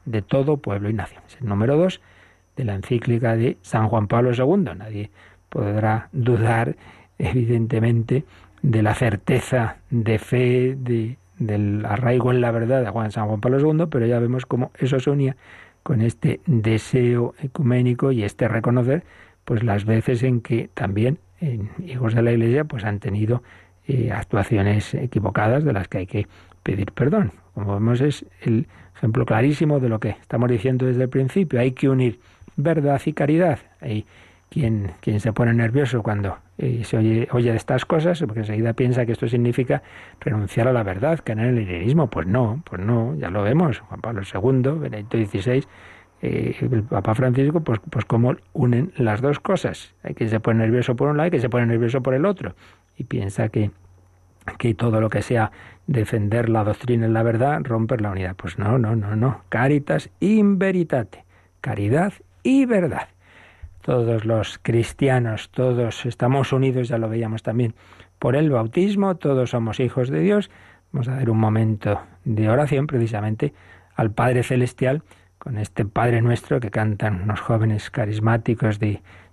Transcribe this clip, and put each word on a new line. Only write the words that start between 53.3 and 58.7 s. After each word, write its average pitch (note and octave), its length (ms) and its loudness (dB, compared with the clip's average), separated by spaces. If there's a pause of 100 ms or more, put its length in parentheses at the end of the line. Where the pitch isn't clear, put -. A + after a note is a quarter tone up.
que, G#2 200 0 (840)
que A#2 160 0
todo A2 300 0
lo A2 80 0
que G#2 100 -2
sea A2+ 320 -2 (340)
defender A2+ 640 0
la A2 160 2
doctrina A2+ 420 0
y A2+ 40 2
la A2+ 120 2
verdad, A#2+ 400 2
romper A2+ 380 -2
la G#2 120 -2
unidad. F#2 220 -6
Pues - 240 -12
no, A2 200 0